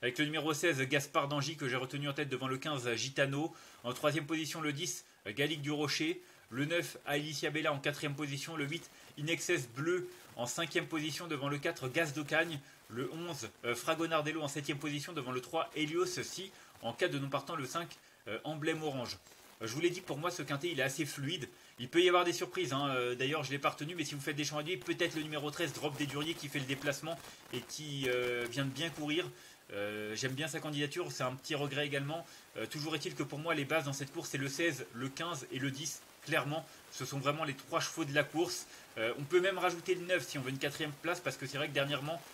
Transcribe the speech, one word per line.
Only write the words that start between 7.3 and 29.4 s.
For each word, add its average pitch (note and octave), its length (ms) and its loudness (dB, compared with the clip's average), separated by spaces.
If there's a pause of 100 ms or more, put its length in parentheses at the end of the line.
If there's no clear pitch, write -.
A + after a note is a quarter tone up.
Bella D#3 200 4
en C#3 80 2
quatrième C#3+ 360 0
position. C#3+ 420 -4
Le D3 80 2
huit, E3 240 -6 (280)
In D3 100 -2
Excess D#3+ 420 2
Bleu E3+ 400 2 (260)
en A#2 100 0
cinquième E3+ 420 0
position D#3 400 -2
devant C#3+ 200 0
le C#3+ 100 0
quatre, C#3+ 300 -2
Gaz D3 260 2
de D#3 80 -2
Cagne. D#3 380 2 (300)
Le B2 240 -4
onze, D#3+ 360 -6 (160)
euh, A#2+ 80 4
Fragonardello D#3 680 2
en D3 60 0
septième C#3+ 300 -2
position D3 340 -4
devant C3+ 200 -2
le B2+ 100 0
trois, - 340 0
Helios D#3 300 2
Si. F3+ 460 -4 (300)
En A2+ 120 -2
cas F#3 140 2
de C#3+ 100 0
non C#3 120 -2
partant, C#3 260 -2
le C#3+ 100 -4
cinq, E3 220 -4 (400)
euh, G#2+ 160 -2
Emblème D#3 400 0
Orange. B2+ 340 -2 (440)
Euh, A2 60 -4
je A2 60 -4
vous C#3+ 80 -2
l'ai F3 80 6
dit, F3+ 120 -4
pour C#3 180 -4
moi, E3+ 100 0
ce E3+ 140 -6
quintet, C#3+ 280 0
il D3 80 -2
est C3 40 6
assez C#3 220 0
fluide. C#3+ 440 -4 (300)
Il B2+ 100 -4
peut F3 140 8
y F#3 40 10
avoir F3 180 8
des E3+ 80 4
surprises, F3 400 0
hein. C#3 160 2
Euh, B2 260 2
d'ailleurs, C#3 280 2
je B2 60 -4
l'ai C3+ 80 0
pas D3 140 4
retenu, D3+ 240 -6
mais D#3+ 100 0
si D3 80 -6
vous C#3 80 -4
faites D3+ 140 -2
des D3 80 0
champs D3 140 -2
réduits, D3+ 200 -2
peut-être E3+ 380 0
le D#3 80 -2
numéro D3+ 260 -2
treize, D3 240 0
Drop D3 240 -2
des D3+ 80 2
Duriers, D3 300 -2
qui D3 120 -8
fait C#3+ 120 -2
le C3+ 60 -2
déplacement C#3+ 520 -2 (360)
et B2 80 -2
qui, C#3+ 460 -4
euh, B2 440 2
vient C#3 140 0
de C3+ 40 0
bien D3 220 -2
courir. D3+ 340 0 (480)